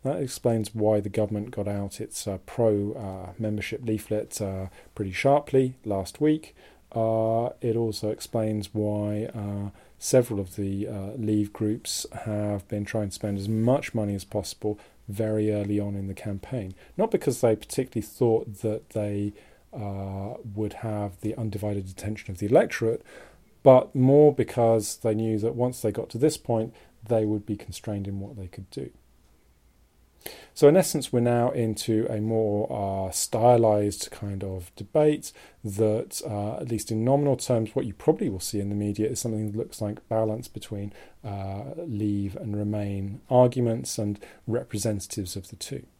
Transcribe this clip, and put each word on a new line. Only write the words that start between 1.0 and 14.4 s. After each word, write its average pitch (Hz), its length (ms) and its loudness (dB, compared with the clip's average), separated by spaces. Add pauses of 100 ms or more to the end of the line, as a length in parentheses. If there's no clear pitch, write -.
the 104 100 -6
government 104 400 -2
got 101 180 -4
out 101 320 -6
its, - 260 -10
uh, 98 200 -4
pro, 104 460 2
uh, 95 460 -10
membership 107 460 -4
leaflet, 110 560 -4
uh, 95 280 -4 (260)
pretty 95 180 -4
sharply 135 640 2 (100)
last 98 380 -4
week. 156 340 0 (340)
Uh, 113 600 2 (100)
it 117 160 0
also 110 320 -2
explains 107 640 -2
why, 104 600 -2
uh, 101 340 -6 (300)
several 120 420 2
of 92 160 -8
the, 98 320 -4
uh, 101 300 -8
Leave 107 340 0
groups - 540 -4 (180)
have 104 420 -2
been 104 200 -4
trying 104 240 -2
to - 40 -12
spend 101 240 -4
as 98 80 -4
much 113 480 2
money 104 200 0
as 95 100 -6
possible 104 540 -4 (280)